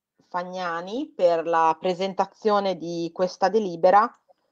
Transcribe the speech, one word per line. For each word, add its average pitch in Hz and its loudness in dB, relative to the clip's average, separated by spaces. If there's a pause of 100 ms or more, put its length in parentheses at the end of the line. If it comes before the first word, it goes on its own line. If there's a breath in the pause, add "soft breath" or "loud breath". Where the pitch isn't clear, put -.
(300)
Fagnani 180 -8
per 170 2
la 165 2
presentazione 190 -2
di 170 -6
questa 185 0
delibera. 190 2 (400)